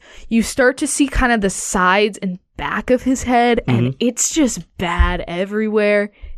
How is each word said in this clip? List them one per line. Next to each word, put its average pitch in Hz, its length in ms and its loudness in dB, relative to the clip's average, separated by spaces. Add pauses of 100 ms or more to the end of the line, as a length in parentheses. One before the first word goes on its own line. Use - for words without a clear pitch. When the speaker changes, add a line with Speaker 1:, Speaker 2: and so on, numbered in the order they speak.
(280)
Speaker 1:
you 226 140 2
start 262 360 0
to 302 80 -2
see 277 200 0
kind 254 260 2
of 226 80 2
the 196 100 0
sides 196 680 0
and 185 200 -6 (180)
back 180 340 -4
of 247 120 2
his 254 220 0
head, 240 420 2
and 120 120 2 (100)
Speaker 2:
Mm-hmm. 135 120 -6
Speaker 1:
it's 240 320 -2
just 254 280 0 (180)
bad 175 480 0
everywhere. 208 840 0 (260)